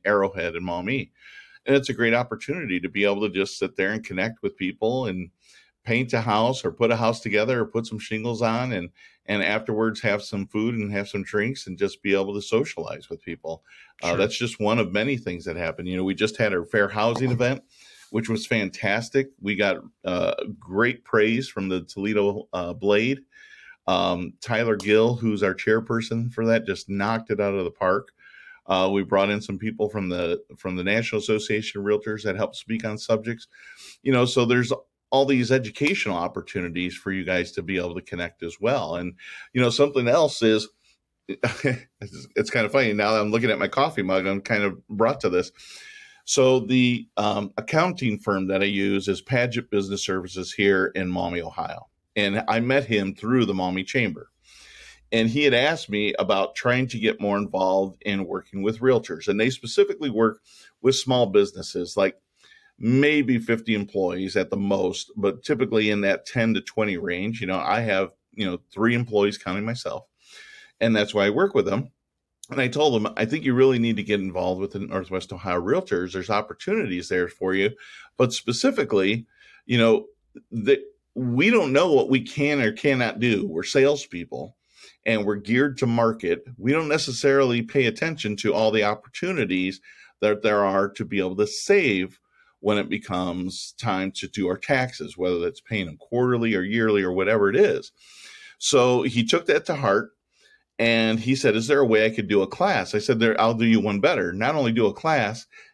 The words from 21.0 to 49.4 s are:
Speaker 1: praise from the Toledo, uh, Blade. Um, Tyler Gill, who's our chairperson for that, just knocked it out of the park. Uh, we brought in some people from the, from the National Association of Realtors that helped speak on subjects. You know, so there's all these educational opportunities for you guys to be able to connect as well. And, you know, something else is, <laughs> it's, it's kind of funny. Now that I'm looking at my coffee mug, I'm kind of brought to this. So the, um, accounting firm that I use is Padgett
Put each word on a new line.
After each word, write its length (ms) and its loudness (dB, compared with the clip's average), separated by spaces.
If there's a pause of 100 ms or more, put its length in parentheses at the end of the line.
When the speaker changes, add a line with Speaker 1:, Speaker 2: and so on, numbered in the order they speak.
Speaker 1:
praise 460 0
from 180 -6
the 140 -2
Toledo, 720 -2
uh, 200 -6
Blade. 480 2 (680)
Um, 520 0
Tyler 360 0
Gill, 400 4
who's 260 -2
our 140 0
chairperson 760 -2
for 140 -4
that, 220 2
just 220 -6
knocked 420 -2
it 100 0
out 140 0
of 100 -2
the 60 -4
park. 400 0 (560)
Uh, 260 4
we 100 2
brought 280 2
in 100 -2
some 160 -8
people 320 -4
from 200 -4
the, 340 -2 (140)
from 180 -6
the 80 -4
National 360 -2
Association 600 -4
of 60 -4
Realtors 360 -2
that 120 -2
helped 200 -4
speak 300 -6
on 140 -6
subjects. 480 -4 (560)
You 100 2
know, 120 4
so 200 2
there's 260 2 (380)
all 160 4
these 260 2
educational 640 0
opportunities 800 -6
for 160 -6
you 140 -4
guys 280 -2
to 100 -6
be 140 -4
able 180 -4
to 60 -8
connect 420 -10
as 180 -10
well. 340 -2
And, 200 -8 (380)
you 80 2
know, 100 4
something 360 2
else 360 2
is, 260 2 (260)
<laughs> 320 -20
it's, 1080 -6
it's 160 -2
kind 160 0
of 40 -6
funny. 220 2
Now 200 2
that 80 4
I'm 100 0
looking 200 2
at 80 0
my 100 0
coffee 340 0
mug, 240 0
I'm 140 -2
kind 220 0
of 240 -4
brought 340 0
to 80 0
this. 220 0 (720)
So 360 4
the, 440 2 (120)
um, 400 -2
accounting 600 0
firm 300 -2
that 140 0
I 40 4
use 440 0
is 120 -2
Padgett 480 -2